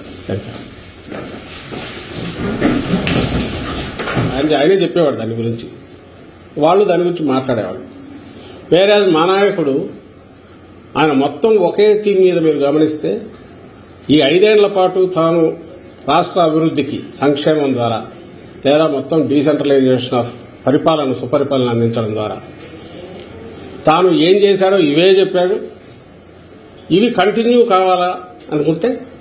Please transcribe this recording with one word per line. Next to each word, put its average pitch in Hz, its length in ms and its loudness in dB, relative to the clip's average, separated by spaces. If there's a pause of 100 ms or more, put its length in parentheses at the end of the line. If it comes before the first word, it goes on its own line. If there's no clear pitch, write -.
(280)
Thank 101 140 -6
you. - 140 -14 (3750)
ఆయన, 143 280 0
ఆయనే 175 120 4
చెప్పేవాడు 165 420 0
దాని 113 180 -6
గురించి, 117 320 -6 (920)
వాళ్ళు 175 260 4
దాని 175 180 2
గురించి 170 240 -2
మాట్లాడేవాళ్ళు. 120 540 -2 (920)
వేరే 196 380 4
మా 160 160 2
నాయకుడు 180 640 0 (1080)
ఆయన 151 160 2
మొత్తం 143 440 2
ఒకే 208 480 2
థీమ్ 196 160 2
మీద 180 180 4
మీరు 156 200 2
గమనిస్తే 143 640 0 (880)
ఈ 151 100 6
ఐదేళ్ల 202 460 4
పాటు 185 480 0
తాను 165 420 2 (520)
రాష్ట్ర 170 320 2
అభివృద్ధికి 156 600 0 (200)
సంక్షేమం 143 540 2
ద్వారా 117 320 -2 (600)
లేదా 151 200 4
మొత్తం 139 420 0
decentralization 139 920 2
of 117 180 -8 (280)
పరిపాలన, 147 540 2
సుపరిపాలన 131 540 0
అందించడం 117 440 -2
ద్వారా 104 200 -6 (1500)
తాను 170 220 4 (200)
ఏం 196 160 2
చేశాడో 196 340 2
ఇవే 160 300 4 (120)
చెప్పాడు. 185 360 0 (1400)
ఇవి 226 120 4 (120)
కంటిన్యూ 226 400 4 (140)
కావాలా 185 360 2 (420)
అనుకుంటే 160 380 0 (300)